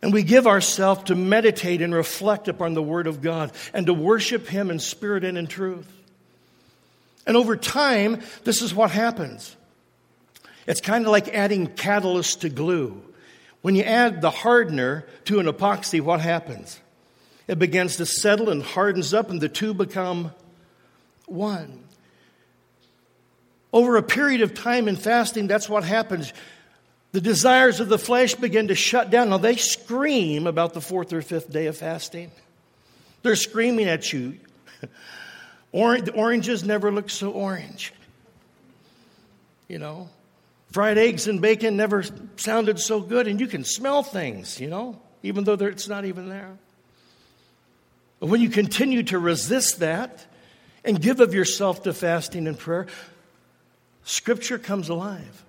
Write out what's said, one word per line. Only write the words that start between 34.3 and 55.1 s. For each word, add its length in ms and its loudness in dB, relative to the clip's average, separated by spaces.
<laughs> 80 -14
Or-, 280 2
the 120 -6
oranges 520 0
never 260 0
look 200 -4
so 220 -6
orange. 600 -8
You 100 -12
know, 300 -14
fried 260 2
eggs 300 2
and 160 -2
bacon 340 2
never 260 0
sounded 440 0
so 200 -2
good, 280 0
and 100 -2
you 80 -2
can 180 -8
smell 380 -2
things, 560 -8
you 100 -8
know, 300 -10
even 220 -4
though 120 2
they're, 120 -2
it's 200 -10
not 180 -8
even 240 -10
there. 260 -16
But 80 -4
when 120 4
you 80 4
continue 540 0
to 160 -2
resist 600 0
that 440 -4
and 160 0
give 220 2
of 140 6
yourself 480 0
to 100 -2
fasting 540 -4
and 120 -6
prayer, 280 -6
Scripture 480 -4
comes 320 -6
alive. 600 -10